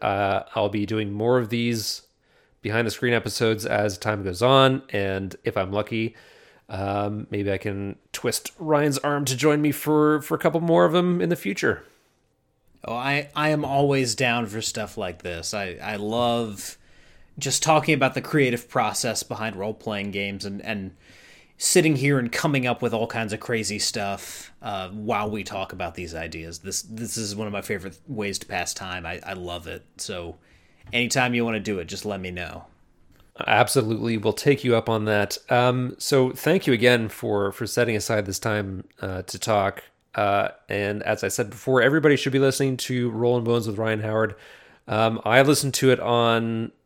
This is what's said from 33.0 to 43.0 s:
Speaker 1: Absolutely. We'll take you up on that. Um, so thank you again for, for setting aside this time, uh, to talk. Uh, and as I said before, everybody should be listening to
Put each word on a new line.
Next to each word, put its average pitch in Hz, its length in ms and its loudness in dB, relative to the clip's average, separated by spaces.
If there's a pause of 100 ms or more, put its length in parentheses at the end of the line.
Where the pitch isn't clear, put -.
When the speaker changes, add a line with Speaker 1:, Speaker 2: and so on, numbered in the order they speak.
Speaker 1:
Absolutely. 113 680 2
We'll 107 160 0
take - 300 2
you 120 120 4
up 113 140 0
on 110 160 0
that. 104 320 0 (120)
Um, 123 480 2
so 131 340 2
thank - 360 0
you 135 60 4
again 117 340 6
for, 101 440 -2
for - 140 -8
setting 117 300 0
aside 107 300 0
this 98 140 -6
time, 98 440 -2 (180)
uh, 92 220 -6
to - 160 -12
talk. 101 440 2 (300)
Uh, 101 360 2 (200)
and 101 320 -2
as 107 220 -2
I 98 60 -2
said 101 200 -2
before, 123 320 2
everybody 147 340 6
should 131 180 0
be 135 60 4
listening 135 380 2
to 123 320 -2